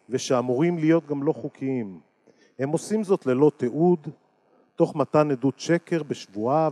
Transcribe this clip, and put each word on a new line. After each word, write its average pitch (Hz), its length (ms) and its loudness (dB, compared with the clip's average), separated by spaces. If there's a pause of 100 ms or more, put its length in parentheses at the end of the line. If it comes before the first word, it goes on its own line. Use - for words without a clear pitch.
ושאמורים 127 720 0
להיות 160 280 2
גם 143 160 -4
לא 151 100 0
חוקיים. 120 680 -6 (580)
הם 135 100 -2
עושים 202 360 -4
זאת 180 220 0
ללא 135 300 4
תיעוד, 156 520 0 (680)
תוך 165 200 0
מתן 151 340 2
עדות 131 300 -2
שקר - 420 -2
בשבועה 131 680 -2